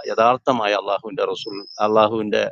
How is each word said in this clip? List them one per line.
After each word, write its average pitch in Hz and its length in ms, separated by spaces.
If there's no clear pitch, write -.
യഥാർത്ഥമായ 117 680
അള്ളാഹുവിന്റെ 101 520
റസൂൽ, 98 360
അള്ളാഹുവിന്റെ 107 720